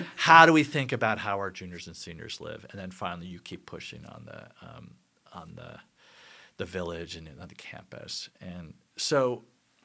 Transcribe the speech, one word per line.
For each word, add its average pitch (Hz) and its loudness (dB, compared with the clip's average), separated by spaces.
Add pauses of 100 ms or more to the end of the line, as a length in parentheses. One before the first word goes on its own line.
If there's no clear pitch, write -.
<laughs> - -12
how 165 12
do 165 10
we 156 8
think 135 -2
about 110 0
how 101 -4
our 98 -6
juniors 87 -14
and 85 -14
seniors - -14
live? 78 -14
And 101 -14
then 92 -10
finally, 87 -8
you 87 -14
keep - -16
pushing - -14
on - -18
the, - -20
um, 120 -20 (400)
on 117 -18
the, 82 -18 (800)
the 98 -6
village 85 -8
and 80 -16 (120)
on 90 -16
the - -20
campus. - -14 (120)
And 87 -14 (240)
so 127 0 (400)